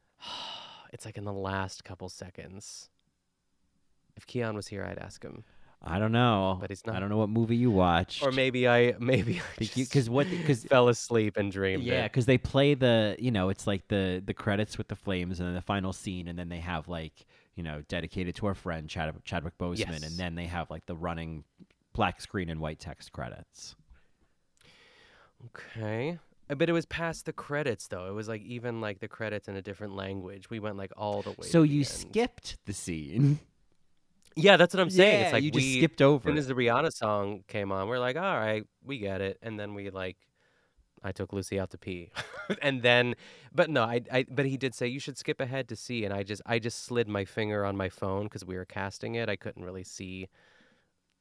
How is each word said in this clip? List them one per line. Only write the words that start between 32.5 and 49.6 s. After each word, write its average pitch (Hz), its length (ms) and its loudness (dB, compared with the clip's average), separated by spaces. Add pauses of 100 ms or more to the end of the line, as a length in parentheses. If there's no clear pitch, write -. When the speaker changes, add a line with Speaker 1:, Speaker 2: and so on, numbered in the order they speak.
Speaker 2:
the 98 80 -6
scene. 95 720 2
<laughs> - 40 -20 (840)
Speaker 1:
Yeah, 185 220 8
that's 170 160 8
what 190 80 2
I'm 175 100 4
saying. 196 300 8
It's - 100 2
Speaker 2:
Yeah, - 20 0
Speaker 1:
like 123 120 4
Speaker 2:
you 151 60 0
just 131 200 2
Speaker 1:
we, - 0 -
Speaker 2:
skipped 135 300 4
over 143 280 6
Speaker 1:
as 143 40 2
soon 151 40 2
Speaker 2:
it. - 20 2
Speaker 1:
as 139 80 -4
the 131 60 -2
Rihanna 127 400 4
song 104 540 -2
came 101 240 -2
on, 95 160 -2
we're 123 120 -2
like, 123 180 0
"All 180 200 -2
right, 110 260 0 (200)
we 135 160 -8
get 98 220 -2
it." 95 200 -4
And 110 180 -8
then 104 140 -8
we, 101 160 -8
like, 92 280 -8 (840)
I 101 100 -6
took 95 200 -6
Lucy 98 260 -2
out 92 120 -4
to 92 80 -16
pee. 87 360 -10
<laughs> - 460 -8
And 135 220 0
then, 120 320 6 (380)
but 156 160 2
no, 135 140 4
I, 120 180 0 (100)
I, 131 180 2
but 135 160 0
he 135 120 -2
did 123 180 -4
say, 123 120 -2
"You 131 120 -6
should 135 180 -12
skip - 240 -4
ahead 131 280 -4
to 113 80 -6
see." 117 280 -4
And 101 80 -2
I 98 100 -2
just, 98 220 -6
I 117 140 0
just 113 260 -6
slid 120 240 0
my 101 160 0
finger 107 400 -2
on 98 120 -2
my 95 120 -2
phone 101 400 -4
'cause 95 160 -12
we 92 120 -8
were 92 80 -8
casting 98 500 -8
it. 117 140 -4
I 101 80 -2
couldn't - 280 -10